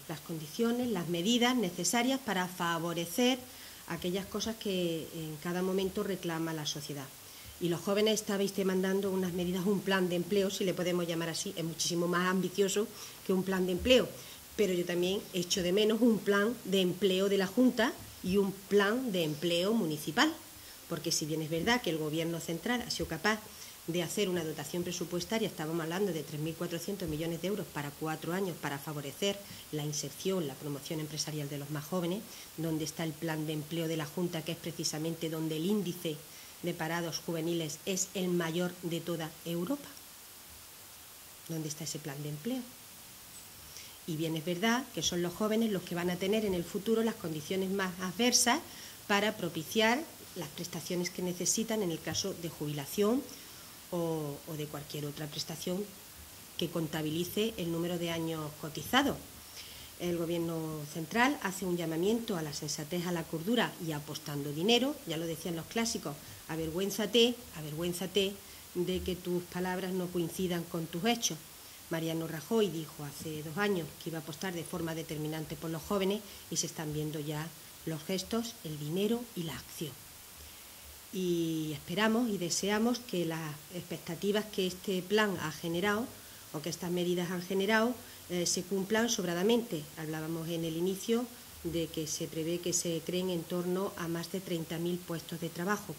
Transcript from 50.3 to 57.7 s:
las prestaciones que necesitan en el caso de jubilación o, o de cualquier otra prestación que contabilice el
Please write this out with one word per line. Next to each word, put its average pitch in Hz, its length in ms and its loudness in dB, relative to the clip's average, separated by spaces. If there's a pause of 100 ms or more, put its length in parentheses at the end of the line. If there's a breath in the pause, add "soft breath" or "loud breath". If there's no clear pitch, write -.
las 160 140 -6
prestaciones 175 600 -2
que - 100 -8
necesitan 196 600 2
en 175 80 2
el 156 100 -2
caso 170 320 -2
de 170 160 -6
jubilación 160 720 2 (680 loud breath)
o, 160 480 0 (100)
o 170 80 -6
de 147 80 -4
cualquier 147 400 -6
otra 147 220 -6
prestación 180 580 -4 (720)
que 170 140 0
contabilice 165 880 0
el 170 120 0